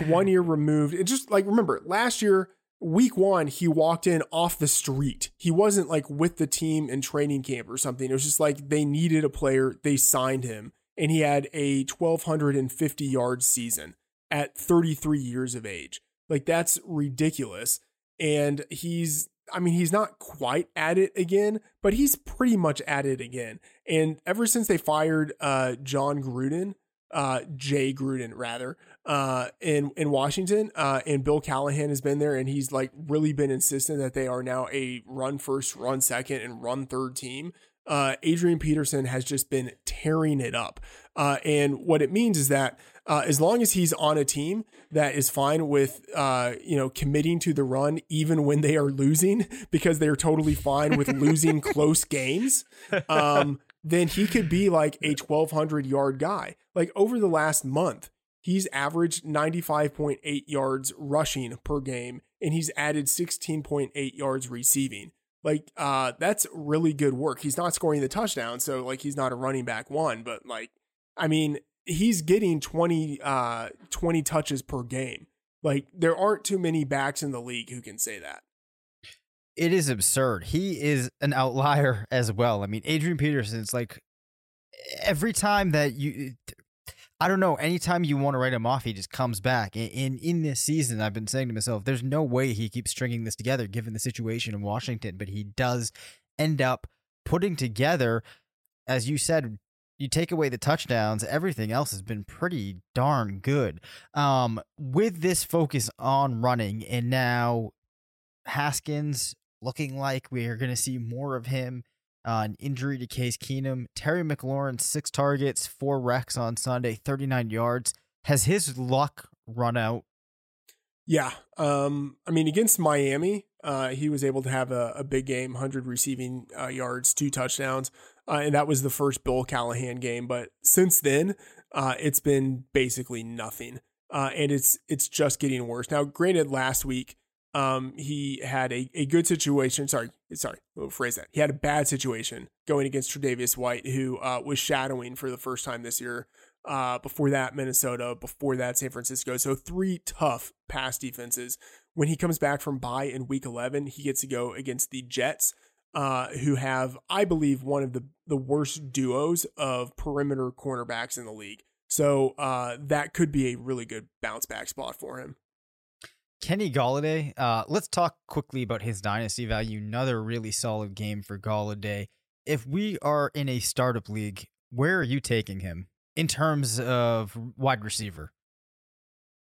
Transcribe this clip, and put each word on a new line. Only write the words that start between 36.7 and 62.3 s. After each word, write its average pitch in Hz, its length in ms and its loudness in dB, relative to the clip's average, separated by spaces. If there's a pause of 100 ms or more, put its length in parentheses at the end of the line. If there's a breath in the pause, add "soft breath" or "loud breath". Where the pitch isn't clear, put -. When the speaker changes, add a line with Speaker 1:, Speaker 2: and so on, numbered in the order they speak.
Speaker 1:
third 131 300 -6
team. 139 360 -10 (340 soft breath)
Uh, 139 380 0
Adrian 170 360 4
Peterson 151 460 0
has 127 200 -2
just 139 240 -2
been 127 220 -2 (140)
tearing 156 540 0
it 123 160 -2
up. 117 240 -4 (360 loud breath)
Uh, 143 280 2
and 147 360 2
what 156 220 4
it 143 100 2
means 214 260 4
is 139 100 4
that, 135 320 2 (260 loud breath)
uh, 147 200 2
as 147 160 2
long 220 200 6
as 220 120 4
he's 175 200 4
on 151 240 2
a 147 60 4
team 160 400 -2 (260 loud breath)
that 151 240 2
is 143 160 0
fine 151 380 2
with, 139 380 2 (100)
uh, 127 380 2 (100)
you 156 140 0
know, 131 120 0
committing 151 480 2
to 160 160 2
the 143 100 2
run, 139 440 0
even 156 380 2
when 147 160 4
they 151 160 4
are 143 120 2
losing, 156 560 4 (140 loud breath)
<laughs> - 120 -16
because 160 280 4
they're 151 160 4
totally 156 400 4
fine 147 400 2
with 143 140 4
losing 151 520 4
<laughs> - 120 0
close 151 320 4
games, 147 580 0 (460 loud breath)
um, 147 500 4 (240)
then 170 240 2
he 196 200 2
could 160 200 2
be, 185 220 4
like, 151 340 4
a 151 120 2
twelve 156 360 0
hundred 151 340 0
yard 135 320 2
guy. 151 380 -4 (180)
Like, 175 220 2
over 220 240 4
the 202 80 4
last 156 380 2
month, 143 440 -2 (300)
he's 190 320 0
averaged 160 540 0
ninety-five 151 680 0
point 147 300 -2
eight 143 240 -4
yards 135 500 -2
rushing 139 680 -2
per 147 160 -2
game, 123 400 -6 (200)